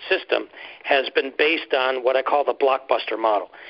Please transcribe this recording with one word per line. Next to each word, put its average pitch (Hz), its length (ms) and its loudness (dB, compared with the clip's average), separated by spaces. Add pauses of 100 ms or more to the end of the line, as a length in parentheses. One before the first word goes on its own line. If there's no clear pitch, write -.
(100)
system - 380 -2 (360)
has 135 300 2
been 135 240 -2
based 151 340 0
on 131 320 0
what 131 100 2
I 131 80 2
call 143 220 2
the 123 80 0
blockbuster 127 640 0
model. 107 300 0 (220)